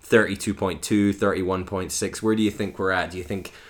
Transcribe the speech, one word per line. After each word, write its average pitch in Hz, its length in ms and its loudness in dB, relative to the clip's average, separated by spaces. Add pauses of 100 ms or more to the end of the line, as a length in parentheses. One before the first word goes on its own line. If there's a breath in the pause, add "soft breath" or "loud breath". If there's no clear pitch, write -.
thirty-two 98 540 2
point 90 260 -2
two, 101 320 4
thirty-one 92 520 0
point 92 260 -6
six. - 320 -6
Where 110 120 2
do 110 60 0
you 104 80 4
think 98 300 -6
we're 95 100 0
at? 87 220 0
Do 90 80 -8
you 90 40 -10
think 95 280 -8 (180 loud breath)